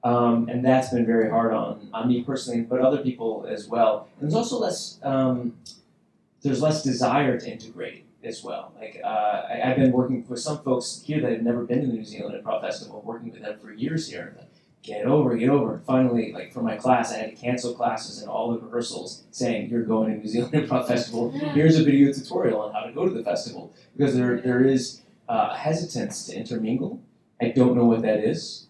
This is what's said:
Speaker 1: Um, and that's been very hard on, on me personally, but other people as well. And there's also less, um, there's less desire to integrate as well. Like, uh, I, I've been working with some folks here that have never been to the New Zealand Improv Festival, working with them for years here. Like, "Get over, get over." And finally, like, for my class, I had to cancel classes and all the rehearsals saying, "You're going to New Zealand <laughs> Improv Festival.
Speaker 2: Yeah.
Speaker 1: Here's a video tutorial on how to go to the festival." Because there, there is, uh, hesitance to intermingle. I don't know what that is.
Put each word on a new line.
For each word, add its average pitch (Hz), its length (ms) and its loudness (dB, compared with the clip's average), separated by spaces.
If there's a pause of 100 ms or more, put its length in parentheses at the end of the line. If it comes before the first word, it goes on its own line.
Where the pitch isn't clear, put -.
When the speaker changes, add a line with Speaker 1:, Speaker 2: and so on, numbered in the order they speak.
Speaker 1:
Um, 120 460 4
and 123 160 -2
that's 131 240 4
been 120 160 2
very 113 240 4
hard 113 240 2
on, - 400 -4
on 113 140 -2
me 120 160 2
personally, 123 380 -4
but 127 180 0
other 131 200 4
people 113 480 -4
as 104 200 -8
well. 107 400 2 (120)
And 143 40 -6
there's 151 120 -2
also 240 220 -2
less, - 460 -4
um, 127 540 0 (840)
there's 131 200 0
less 156 200 2
desire 131 580 2
to - 120 -10
integrate - 540 -14 (180)
as 110 200 -10
well. - 360 -10
Like, 110 240 -14
uh, - 40 -2 (440)
I, - 140 -4
I've 127 120 2
been 131 140 6
working 127 380 0
with 123 100 -6
some 151 240 -6
folks - 420 -2
here 151 160 0
that 120 100 0
have 113 120 -2
never 117 220 0
been 127 160 0
to 131 60 -2
the 117 60 -2
New 107 120 -6
Zealand - 360 -10
Improv - 200 -4
Festival, - 440 -8
working 117 260 -10
with - 100 -18
them 107 180 -10
for 104 140 -20
years 147 360 -4
here. - 280 -12
Like, - 100 -20 (360)
"Get 107 220 -6
over, 131 300 4
get 117 140 2
over." 117 260 4
And - 100 -14
finally, 123 460 2
like, - 220 -14
for 120 80 -8
my 110 160 -2
class, - 340 2
I - 60 -6
had 110 180 -8
to - 0 -
cancel 120 380 -4
classes - 480 -4
and 104 80 -14
all 120 240 -2
the 117 60 -4
rehearsals - 720 -8
saying, 110 400 -4
"You're 117 120 0
going 110 300 2
to 104 60 -4
New 107 80 -8
Zealand 120 260 -2
<laughs> - 0 -
Improv 131 340 0
Festival. 117 480 -2
Speaker 2:
Yeah. 147 180 -4
Speaker 1:
Here's 160 260 6
a - 40 6
video 139 300 6
tutorial 117 480 -2
on 104 120 -8
how 107 80 -4
to 113 120 -10
go 147 140 0
to - 60 0
the 113 100 -6
festival." - 500 -6 (240)
Because 131 180 2
there, 123 240 2
there 127 240 2
is, 135 380 2 (260)
uh, 110 280 0
hesitance 151 720 -4
to - 80 -12
intermingle. - 640 -4 (400)
I 120 80 2
don't 123 260 4
know 120 100 6
what 113 180 6
that 107 160 2
is. - 500 -4